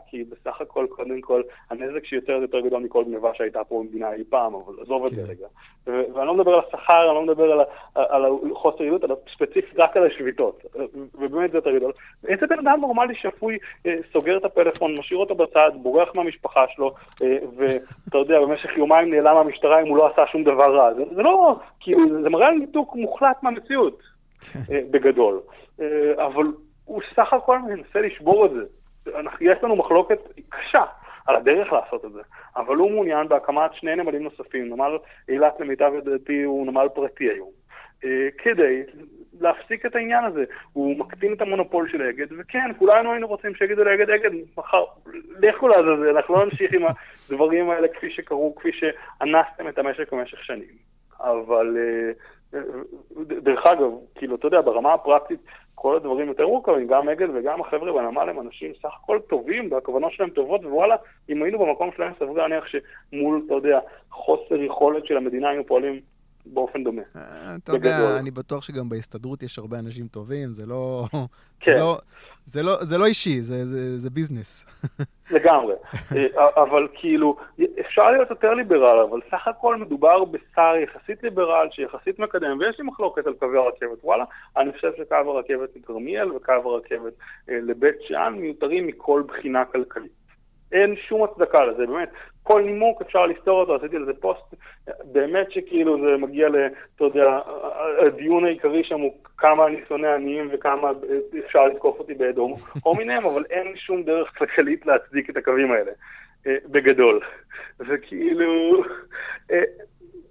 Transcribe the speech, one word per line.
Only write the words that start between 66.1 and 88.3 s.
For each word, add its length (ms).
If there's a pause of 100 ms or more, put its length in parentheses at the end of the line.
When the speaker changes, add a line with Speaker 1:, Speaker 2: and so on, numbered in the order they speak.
Speaker 1:
באופן 300
דומה. 180 (140)
Speaker 2:
אה, 480
אתה 80
יודע, 260
Speaker 1:
בגדול. 180
Speaker 2:
אני 160
בטוח 300
שגם 280
בהסתדרות 540
יש 160
הרבה 200
אנשים 280
טובים, 460
זה 120
לא, 400 (540)
Speaker 1:
כן. 120
Speaker 2:
זה 80
לא, 180 (480)
זה 180
לא, 80 (100)
זה 160
לא 80
אישי, 360
זה, 240
זה, 320
זה 120
ביזנס. 560 (300)
<laughs> 400
Speaker 1:
לגמרי. 380 (420)
אה, 480
אבל 300
כאילו, 440 (420)
אפשר 320
להיות 180
יותר 240
ליברל, 460
אבל 200 (120)
סך 160
הכל 280
מדובר 500
בשר 480 (100)
יחסית 400
ליברל, 480
שיחסית 480
מקדם, 400
ויש 200
לי 60
מחלוקת 420
על 60
קווי 240
הרכבת. 460
וואלה, 200 (340)
אני 140
חושב 260
שקו 180
הרכבת 600
מכרמיאל 560
וקו 220
הרכבת, 600 (360)
אה, 120
לבית 400
שאן 320